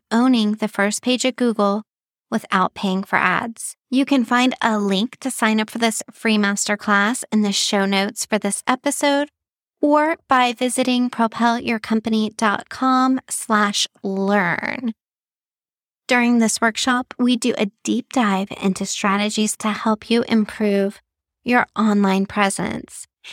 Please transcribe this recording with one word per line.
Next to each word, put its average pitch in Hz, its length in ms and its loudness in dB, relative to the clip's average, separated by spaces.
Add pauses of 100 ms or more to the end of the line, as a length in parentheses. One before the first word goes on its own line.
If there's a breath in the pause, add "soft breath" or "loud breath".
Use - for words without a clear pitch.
owning 233 440 2
the 214 160 -4
first 202 340 -2
page 247 220 0
of 254 100 -2
Google 214 480 0 (480)
without 196 420 -2
paying 190 300 -2
for - 140 -2
ads. - 580 -2 (160)
You 262 140 2
can 262 200 2
find 247 360 2
a 220 180 0
link 202 400 -2
to 269 100 -6
sign 220 300 0
up 214 100 -2
for - 80 -8
this 226 240 0 (100)
free 220 260 0
masterclass 208 960 0
in 214 100 2
the 208 100 0
show 196 340 0
notes 196 400 -2
for 214 140 -2
this 202 260 -4
episode 285 640 0 (500)
or 302 360 2 (120)
by 247 260 4
visiting 247 560 0
propel 233 500 0
your 233 180 -4
company 220 580 -2
dot 208 340 -2
com 262 500 2 (100)
slash 208 580 -2 (140)
learn. 196 920 -2 (1120)
During 240 320 4
this 226 200 2
workshop, 247 580 -2
we 247 200 2
do 247 200 0
a 208 140 -2 (140)
deep - 260 -4
dive 196 380 0 (120)
into 196 240 -2
strategies 208 720 0
to 214 120 -2
help 214 400 -2
you 233 180 2
improve 208 720 0 (460)
your 247 280 2
online 202 520 2
presence, - 840 -4 (260 loud breath)